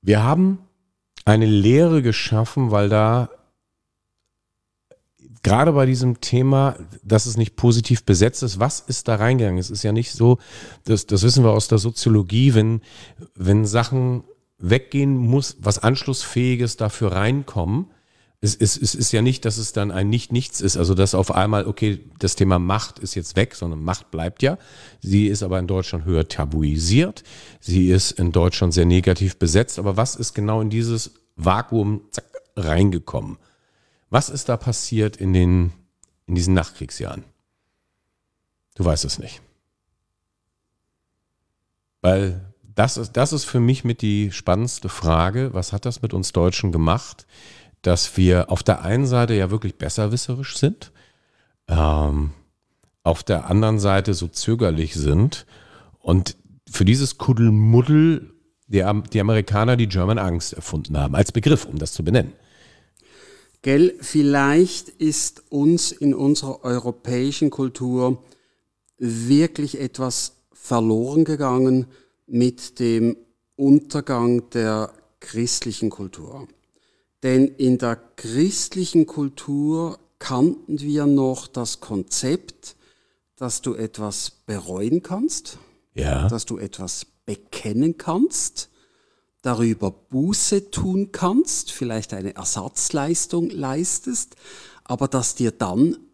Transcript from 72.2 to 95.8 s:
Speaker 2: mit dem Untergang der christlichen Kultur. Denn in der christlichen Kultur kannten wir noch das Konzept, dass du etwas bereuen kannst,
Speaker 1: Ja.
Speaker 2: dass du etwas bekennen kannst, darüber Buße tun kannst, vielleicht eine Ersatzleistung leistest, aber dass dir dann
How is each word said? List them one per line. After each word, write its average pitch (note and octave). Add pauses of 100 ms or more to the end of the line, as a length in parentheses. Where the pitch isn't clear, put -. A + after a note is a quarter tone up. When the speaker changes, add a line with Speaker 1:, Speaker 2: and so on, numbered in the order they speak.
Speaker 2:
mit B2
dem A#2 (380)
Untergang C3+
der A2 (260)
christlichen A2+
Kultur. - (800)
Denn C3 (100)
in B2+
der A#2 (200)
christlichen E3
Kultur D3 (220)
kannten C#3+
wir D3
noch C3+
das -
Konzept, - (600)
dass -
du B2
etwas G#2+ (160)
bereuen G2+
kannst, - (380)
Speaker 1:
Ja. C#2
Speaker 2:
dass A2
du A2+
etwas - (180)
bekennen A#2+
kannst, - (720)
darüber A2+
Buße G3
tun F#3+
kannst, -
vielleicht A2+
eine G2
Ersatzleistung D#3+
leistest, E3+ (480)
aber B2
dass B2+
dir A#2+
dann G#2+ (160)